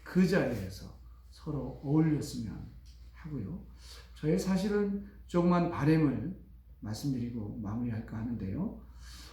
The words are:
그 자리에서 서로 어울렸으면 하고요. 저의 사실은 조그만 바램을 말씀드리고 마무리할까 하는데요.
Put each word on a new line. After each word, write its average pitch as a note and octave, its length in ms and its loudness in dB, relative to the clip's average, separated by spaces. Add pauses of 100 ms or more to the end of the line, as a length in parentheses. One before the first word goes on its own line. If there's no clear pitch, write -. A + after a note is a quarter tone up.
그 F3+ 240 4
자리에서 B2 680 0 (380)
서로 B2+ 520 -6
어울렸으면 C3+ 880 2 (440)
하고요. D3 520 -8 (500)
저의 D#3 220 4
사실은 G3+ 720 2 (200)
조그만 F3 440 4
바램을 D3 640 4 (440)
말씀드리고 A#2 800 -4
마무리할까 A2 560 -4
하는데요. A2+ 600 -4 (540)